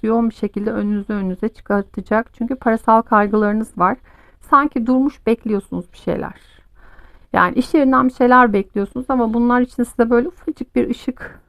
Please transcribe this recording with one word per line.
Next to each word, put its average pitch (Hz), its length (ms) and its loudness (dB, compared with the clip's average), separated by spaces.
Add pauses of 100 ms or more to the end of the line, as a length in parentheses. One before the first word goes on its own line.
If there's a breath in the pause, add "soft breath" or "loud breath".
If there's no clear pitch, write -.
yoğun 226 280 0
bir - 40 -8
şekilde 208 380 -6
önünüze 208 400 -4
önünüze 196 360 -4
çıkartacak. - 880 -4
Çünkü 240 200 -6
parasal 226 480 0
kaygılarınız 214 760 0
var. 190 180 0 (440 soft breath)
Sanki 277 460 0
durmuş 262 400 0
bekliyorsunuz 196 680 -4
bir - 60 -20
şeyler. - 360 -6 (1000 soft breath)
Yani 180 220 2
iş - 200 -2
yerinden 262 340 2
bir 254 40 -6
şeyler 247 400 4
bekliyorsunuz 202 560 -4
ama 233 260 0
bunlar 240 260 2
için 247 220 -4
size 233 280 -2
böyle 247 180 2
ufacık - 480 -10
bir 240 140 0
ışık - 580 -10